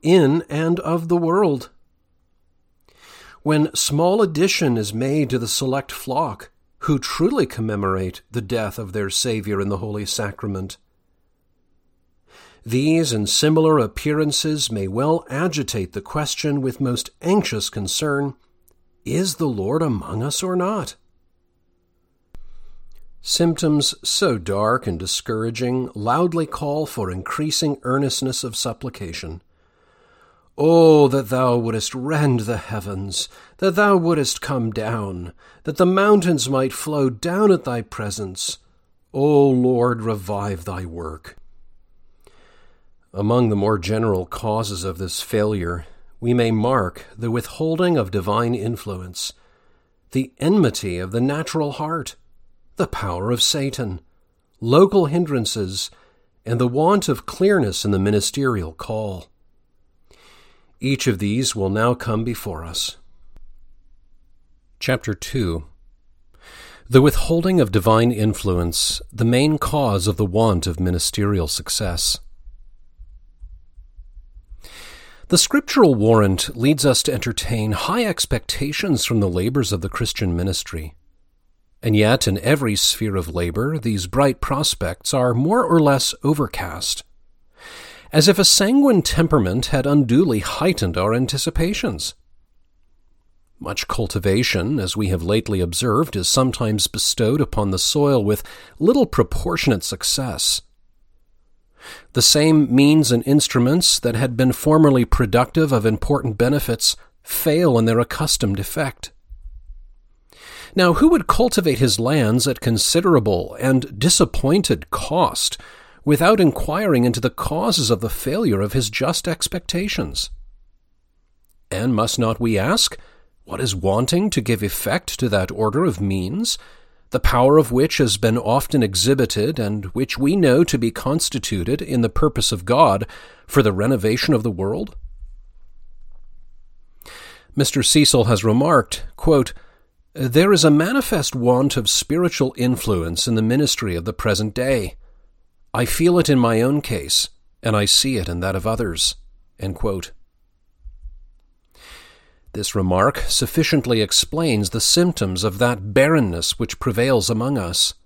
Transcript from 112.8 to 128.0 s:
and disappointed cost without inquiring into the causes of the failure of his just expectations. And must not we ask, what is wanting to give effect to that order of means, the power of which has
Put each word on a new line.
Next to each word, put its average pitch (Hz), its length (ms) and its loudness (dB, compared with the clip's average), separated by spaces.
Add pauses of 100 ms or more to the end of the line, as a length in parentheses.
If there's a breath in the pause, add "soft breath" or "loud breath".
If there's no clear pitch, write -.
and 127 400 2
disappointed 135 920 2
cost - 640 -2 (520 loud breath)
without 165 320 4
inquiring 156 640 2
into 120 160 0
the 123 80 0
causes 160 640 -2
of 101 100 2
the 113 80 -4
failure 131 540 -2
of 101 100 -2
his 123 160 0
just 131 400 -4
expectations. - 1000 -4 (1400)
And 117 240 -2
must 110 240 0
not 113 220 0
we 113 160 0
ask, 131 400 0 (480 soft breath)
what - 160 -10
is 104 140 -2
wanting 120 560 0
to 147 100 -2
give 110 220 0
effect - 580 -4
to 127 80 0
that 98 220 0
order 110 340 0
of 104 160 -2
means, 98 560 -2 (540 soft breath)
the - 100 -2
power 135 380 6
of 117 140 4
which 135 260 2
has 113 180 2